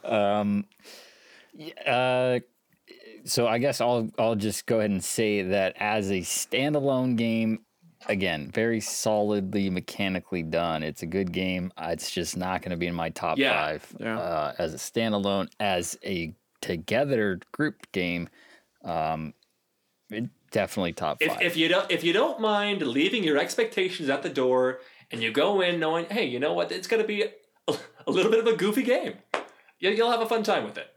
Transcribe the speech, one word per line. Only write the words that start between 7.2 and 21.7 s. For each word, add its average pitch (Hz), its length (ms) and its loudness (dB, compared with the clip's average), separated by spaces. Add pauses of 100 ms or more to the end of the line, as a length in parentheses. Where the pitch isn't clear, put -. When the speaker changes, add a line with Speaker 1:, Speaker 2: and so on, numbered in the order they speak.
Speaker 1:
again, 90 420 0
very 113 300 0
solidly 104 880 0
mechanically 92 760 -4
done. 80 400 0
It's 76 200 -6
a 82 40 -8
good 92 240 -2
game. 92 460 -2
Uh, 82 140 -6
it's - 200 -6
just 85 240 -4
not 90 280 -2
gonna 90 120 -4
be 85 120 -2
in 87 80 -4
my 82 160 -2
top 80 260 -2
Speaker 2:
Yeah. 123 160 2
Speaker 1:
five, 76 440 -4
Speaker 3:
Yeah. 113 220 -6
Speaker 1:
uh, 82 380 -2
as 82 160 -2
a 76 40 -10
standalone. 101 720 0 (120)
As 90 440 0
a 82 300 -4 (260)
together 107 800 0 (140)
group - 400 -4
game, 87 340 -2 (560)
um, 80 500 -4 (760)
it 110 160 -6 (260)
definitely 95 420 0
top - 280 -2
Speaker 2:
If, 160 100 2
Speaker 1:
five. - 100 -2
Speaker 2:
if 170 160 0
you 160 120 2
don't, 190 200 2